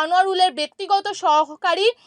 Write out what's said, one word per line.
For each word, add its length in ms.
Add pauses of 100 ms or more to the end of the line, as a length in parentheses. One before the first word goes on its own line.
আনোয়ারুলের 580
ব্যক্তিগত 460 (180)
সহকারী 640 (200)